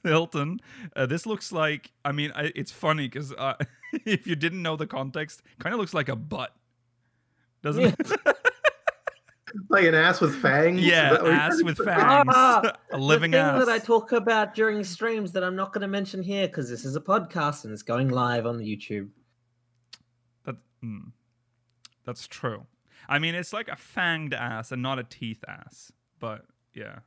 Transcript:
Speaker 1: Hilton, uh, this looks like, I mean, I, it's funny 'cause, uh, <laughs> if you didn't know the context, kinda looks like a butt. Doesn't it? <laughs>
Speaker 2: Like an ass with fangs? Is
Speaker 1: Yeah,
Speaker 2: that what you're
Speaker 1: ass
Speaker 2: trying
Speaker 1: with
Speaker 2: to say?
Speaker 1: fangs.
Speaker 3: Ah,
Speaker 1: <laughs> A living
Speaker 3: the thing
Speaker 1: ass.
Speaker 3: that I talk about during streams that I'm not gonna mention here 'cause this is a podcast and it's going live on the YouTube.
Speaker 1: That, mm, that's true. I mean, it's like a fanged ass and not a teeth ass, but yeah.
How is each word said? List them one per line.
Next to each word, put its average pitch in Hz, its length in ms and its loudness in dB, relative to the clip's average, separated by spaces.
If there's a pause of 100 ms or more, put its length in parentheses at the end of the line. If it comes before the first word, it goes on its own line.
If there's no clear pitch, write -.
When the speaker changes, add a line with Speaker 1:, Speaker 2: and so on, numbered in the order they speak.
Speaker 1:
Hilton, 165 580 0 (340)
uh, 135 100 0
this 147 200 -4
looks 214 260 -8
like, 156 400 -4 (140)
I 143 80 -2
mean, 147 200 -4
I, 147 220 -6
it's - 160 -8
funny 156 380 -2
'cause, 135 240 -10
uh, 135 220 -6 (380)
<laughs> - 0 - (120)
if 214 220 -2
you 175 80 -2
didn't 170 260 -4
know 160 140 -4
the 151 120 -8
context, 151 540 -8 (220)
kinda 214 140 -4
looks 202 160 -6
like 143 160 -2
a 123 80 -4
butt. 127 360 -10 (1080)
Doesn't - 240 0 (120)
it? - 140 -2 (140)
<laughs> - 100 4 (1300)
Speaker 2:
Like 196 160 6
an 165 100 6
ass 160 240 4
with 147 220 2
fangs? 160 400 4
Is - 40 4
Speaker 1:
Yeah, 160 280 6
Speaker 2:
that - 80 4
what 170 100 2
you're - 80 6
Speaker 1:
ass 156 140 2
Speaker 2:
trying 330 120 2
Speaker 1:
with 165 120 -2
Speaker 2:
to - 80 -2
say? 202 100 0
Speaker 1:
fangs. 269 320 6
Speaker 3:
Ah, 254 560 6
Speaker 1:
<laughs> - 80 -16
A - 60 -6
living 151 340 4
Speaker 3:
the 262 60 6
thing 269 80 6
Speaker 1:
ass. 262 200 4
Speaker 3:
that 233 60 2
I 226 80 2
talk 226 320 2
about 214 420 2
during 214 300 0
streams 208 480 -4
that 180 140 -2
I'm 185 100 -4
not 190 160 -4
gonna 202 160 -4
mention 196 340 -4
here 196 280 -2
'cause 131 200 -6
this 120 140 -10
is 135 140 -6
a - 20 -4
podcast 165 640 -2
and 110 80 -12
it's 107 120 -12
going 127 260 0
live 120 360 0
on 120 120 -4
the 113 80 -8
YouTube. 104 420 -8 (1400)
Speaker 1:
That, 117 140 -10 (260)
mm, 113 300 -12 (920)
that's - 240 -12
true. - 380 -8 (420)
I 139 120 0
mean, 165 140 -2
it's 175 200 -8
like 220 160 -8
a - 80 -12
fanged 160 560 -4
ass 117 400 -8
and 127 80 -6
not 131 180 -4
a 123 60 -10
teeth - 420 -12
ass, - 460 -20 (260)
but 107 260 -12 (280)
yeah. 104 340 -16